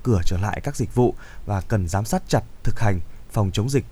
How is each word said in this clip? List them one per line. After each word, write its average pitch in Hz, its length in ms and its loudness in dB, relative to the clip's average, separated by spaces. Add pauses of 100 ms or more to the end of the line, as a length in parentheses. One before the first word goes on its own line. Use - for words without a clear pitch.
cửa 104 220 4
trở 90 120 4
lại 101 260 -2
các 143 120 -6
dịch 113 200 -4
vụ 123 200 4 (300)
và 98 160 -2
cần 95 260 0
giám 98 180 0
sát - 220 -2
chặt 127 140 2 (220)
thực - 160 4
hành 98 200 4 (320)
phòng 101 200 0
chống 107 180 0
dịch 135 220 2